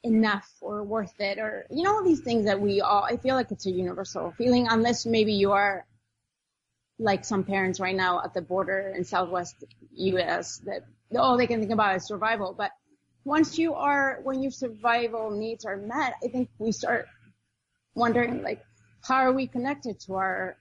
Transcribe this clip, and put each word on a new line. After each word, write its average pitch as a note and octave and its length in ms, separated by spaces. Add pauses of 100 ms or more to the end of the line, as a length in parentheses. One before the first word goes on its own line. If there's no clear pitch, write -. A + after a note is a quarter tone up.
enough A3 460 (120)
or G#3 220
worth G#3 360
it G3 200
or, G#3+ 300
you D#4 140
know, G#4 120
all G#4+ 80
these E4 180
things A#3 240
that G3+ 140
we G3+ 220
all, G3+ 220
I A#3+ 140
feel C4 180
like B3+ 160
it's - 140
a F#3 60
universal F3+ 680
feeling, B3 320
unless A3+ 360
maybe A3 280
you G3 180
are G3+ 340 (1120)
like G3+ 260
some G3 180
parents F#3+ 360
right F#3 160
now F3+ 280
at - 100
the F#3 80
border F#3+ 540
in F3+ 80
Southwest F3+ 520 (380)
U F#3 260
S E3+ 460
that G3 200 (300)
all B3 220
they A#3+ 100
can A#3 120
think G#3+ 120
about G#3 240
is F3+ 100
survival. G#3 520
But G#3 140 (520)
once D4 340
you E4 160
are, C#4 500
when C4 180
your C4+ 100
survival A3+ 800
needs G#3+ 340
are G3 120
met, A#3+ 460
I B3+ 40
think B3 300
we A3 140
start - 360 (840)
wondering, A#3+ 480
like, - 220 (400)
how C4 140
are C4 140
we C4 160
connected B3+ 540
to F#3+ 140
our F#3+ 460